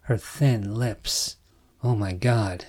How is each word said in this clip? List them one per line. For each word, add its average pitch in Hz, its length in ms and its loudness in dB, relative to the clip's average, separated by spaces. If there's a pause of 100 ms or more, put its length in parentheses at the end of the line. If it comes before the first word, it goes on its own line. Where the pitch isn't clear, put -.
her 123 140 0
thin 107 580 0
lips. - 640 -4 (480)
"Oh 120 100 4
my 101 180 0
God," 98 560 0